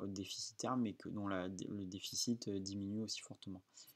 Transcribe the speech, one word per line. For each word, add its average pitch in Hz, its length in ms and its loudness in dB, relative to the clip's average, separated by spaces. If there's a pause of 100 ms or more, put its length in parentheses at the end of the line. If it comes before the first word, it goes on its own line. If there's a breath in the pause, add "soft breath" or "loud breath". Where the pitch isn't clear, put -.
euh, 101 60 0
déficitaire, 101 680 0
mais 110 180 4
que, - 140 -8
dont 101 200 0
la, 92 200 4
le 98 380 -2
déficit, 110 640 0
euh, 98 100 2
diminue 101 440 0
aussi 107 180 -2
fortement. 95 420 -8 (340 loud breath)